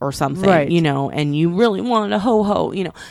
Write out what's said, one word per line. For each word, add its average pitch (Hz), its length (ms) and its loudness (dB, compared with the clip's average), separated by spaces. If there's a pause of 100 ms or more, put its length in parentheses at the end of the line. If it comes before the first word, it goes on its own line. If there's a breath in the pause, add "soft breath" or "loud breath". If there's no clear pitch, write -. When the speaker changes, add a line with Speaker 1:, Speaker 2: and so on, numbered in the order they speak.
Speaker 1:
or 139 120 -4
something, 151 360 -2
Speaker 2:
Right. 156 220 2
Speaker 1:
you 170 120 2
know, 139 280 0
and 147 240 -2
you 160 160 2
really 196 300 2
wanted 214 340 0
a 214 60 0
ho-ho, 208 520 2
you 190 120 -4
know. - 80 -8 (180 loud breath)